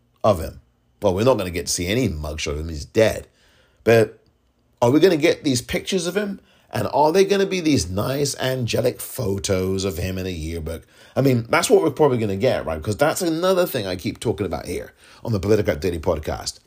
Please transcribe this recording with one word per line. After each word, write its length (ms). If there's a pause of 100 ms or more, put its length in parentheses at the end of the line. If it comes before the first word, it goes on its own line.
(220)
of 160
him? 220 (400)
Well, 120
we're 120
not 120
gonna 120
get 180
to 60
see 140
any 200
mugshot 460
of 60
him. 100
He's 160
dead. 420 (560)
But 360 (640)
are 80
we 120
gonna 160
get 260
these 180
pictures 460
of 80
him? 240 (320)
And 220
are 180
they 140
gonna 200
be 140
these 300
nice 500
angelic 600
photos 840
of 140
him 200
in 80
a 40
yearbook? 580 (260)
I 80
mean, 280
that's 200
what 140
we're 80
probably 280
gonna 180
get, 280
right? 120
Because 180
that's 260
another 440
thing 200
I 120
keep 240
talking 240
about 200
here 280 (320)
on 80
the 80
Political 340
Daily 240
Podcast. 680